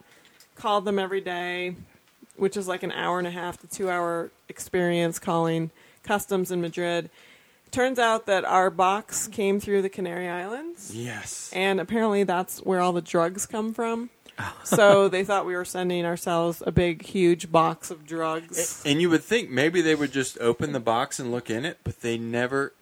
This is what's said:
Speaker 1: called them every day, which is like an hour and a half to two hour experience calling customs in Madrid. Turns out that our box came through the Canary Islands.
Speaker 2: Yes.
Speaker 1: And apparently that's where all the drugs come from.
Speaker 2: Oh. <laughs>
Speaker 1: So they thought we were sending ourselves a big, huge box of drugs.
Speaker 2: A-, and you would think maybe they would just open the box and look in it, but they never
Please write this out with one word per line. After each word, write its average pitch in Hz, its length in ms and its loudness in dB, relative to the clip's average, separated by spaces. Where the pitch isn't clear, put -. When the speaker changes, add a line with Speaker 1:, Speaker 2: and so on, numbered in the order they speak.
Speaker 1:
called 208 300 0
them 202 120 0
every 190 220 -2
day, 180 560 -6
which 196 200 0
is 196 100 -4
like 185 160 -4
an 180 100 -4
hour 175 260 -2
and 175 100 -2
a 175 40 -6
half 175 280 -6
to 180 60 -20
two 190 240 -4
hour 170 400 -2
experience 175 720 0
calling 165 520 0
customs 196 480 -2
in 180 100 -2
Madrid. 170 500 -2
Turns 254 280 0
out 226 280 2
that 190 180 2
our 185 260 4
box 190 580 0
came 202 320 0
through 202 220 0
the 190 60 -2
Canary 180 400 -6
Islands. 208 640 -8
Speaker 2:
Yes. 113 600 -10
Speaker 1:
And 190 260 2
apparently 214 440 0
that's 185 340 -2
where 185 220 0
all 180 120 4
the 175 100 0
drugs 175 440 0
come 220 280 -4
from. 233 360 -4
Speaker 2:
Oh. - 200 -8
<laughs> - 60 -20
Speaker 1:
So 202 440 8
they 185 160 0
thought 190 220 0
we 180 80 -4
were 180 100 -4
sending 180 400 -2
ourselves 170 600 0
a 170 60 -2
big, 175 300 2
huge 175 500 2
box 165 380 2
of 156 160 -12
drugs. 165 800 -4
Speaker 2:
A-, 151 60 0
and 147 100 4
you 175 100 6
would 156 120 6
think 220 260 0
maybe 151 320 2
they 160 140 4
would 147 180 0
just 131 280 -2
open 120 320 0
the 131 80 -2
box 117 400 0
and 123 100 -4
look 120 200 -4
in 113 140 -2
it, 175 200 -6
but - 160 -8
they 117 180 -2
never 123 640 -2